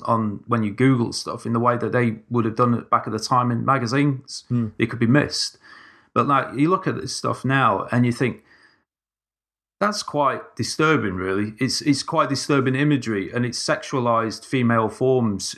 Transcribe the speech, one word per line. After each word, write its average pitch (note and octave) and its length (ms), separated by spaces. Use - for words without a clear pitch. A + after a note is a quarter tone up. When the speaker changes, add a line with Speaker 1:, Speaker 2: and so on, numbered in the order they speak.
Speaker 1:
on A2 420
when A#2 160
you G#2 80
Google B2 420
stuff, - 320
in A#2 80
the A#2 60
way A#2+ 180
that A2 140
they A#2 280
would A#2+ 140
have A2 100
done A#2+ 200
it - 160
back - 180
at G#2+ 40
the A2 60
time B2 320
in A#2 140
magazines. C3+ 840
Speaker 2:
Hmm. A#2+ 200
Speaker 1:
It A#2 80
could A#2 140
be A#2 80
missed. - 500
But, B2 140
like, C3+ 260
you C#3+ 160
look F#3 160
at B2+ 80
this - 220
stuff - 280
now B2+ 460
and B2 160
you A#2+ 60
think, A#2+ 320
"That's G#3 240
quite C3+ 500
disturbing, B2 600
really." F#2+ 440
It's, B2+ 240
it's C#3+ 220
quite D3+ 240
disturbing C3+ 480
imagery, A#2+ 560
and A#2+ 120
it's A#2 140
sexualized A#2+ 840
female A#2 440
forms A#2 680